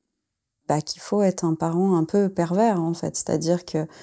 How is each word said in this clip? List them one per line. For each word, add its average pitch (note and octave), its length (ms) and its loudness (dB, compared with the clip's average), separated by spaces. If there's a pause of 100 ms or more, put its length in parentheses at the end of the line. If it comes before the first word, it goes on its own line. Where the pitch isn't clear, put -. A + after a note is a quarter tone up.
(680)
bah, D3+ 140 0
qu'il - 200 -10
faut G#3 200 -2
être F#3 240 0
un D#3+ 80 2
parent E3+ 420 2
un E3 80 4
peu G3+ 240 2
pervers, F#3+ 540 2
en E3 140 -2
fait. D#3+ 200 -6
C'est-à-dire E3 500 -2
que D#3 200 -2 (180)